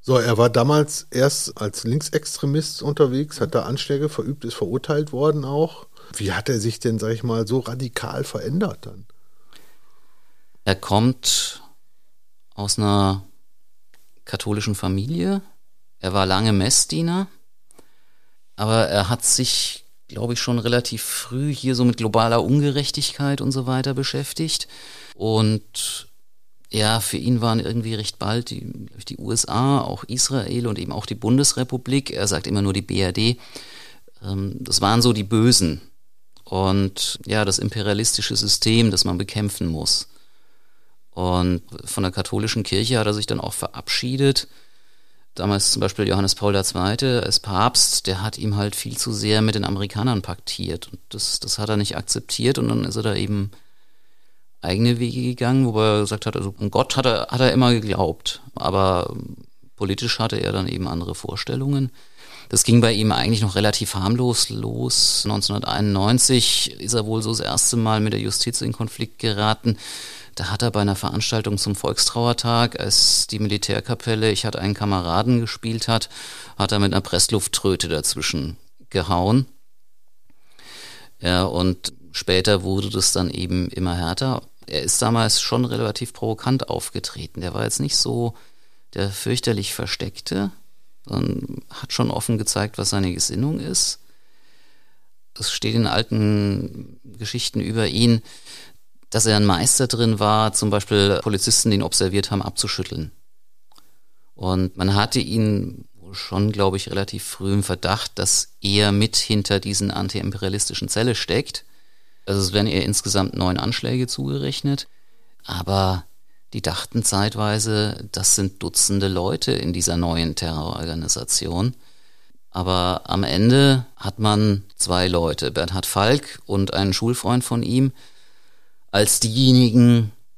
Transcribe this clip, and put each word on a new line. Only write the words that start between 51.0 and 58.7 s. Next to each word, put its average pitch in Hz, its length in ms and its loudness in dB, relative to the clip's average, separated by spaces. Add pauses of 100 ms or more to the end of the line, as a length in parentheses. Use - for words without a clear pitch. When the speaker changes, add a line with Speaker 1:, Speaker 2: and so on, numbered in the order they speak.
Speaker 2:
das, - 320 -4
das - 180 -4
hat 104 80 -2
er 110 80 0
nicht 101 220 0
akzeptiert - 600 -2
und 120 120 0
dann 113 160 0
ist 95 100 -4
er 110 80 -4
da 104 120 0
eben 101 360 -2 (1120)
eigene 113 380 2
Wege 120 220 -2
gegangen, 123 440 2
wobei 110 200 4
er 107 160 4
gesagt 104 240 -2
hat, 110 120 -2
also 98 220 -4
an 104 100 -2
Gott - 260 2
hat 131 100 0
er, 113 240 2
hat 123 120 0
er 127 100 6
immer 123 220 6
geglaubt, 92 680 0 (140)
aber 95 580 2 (600)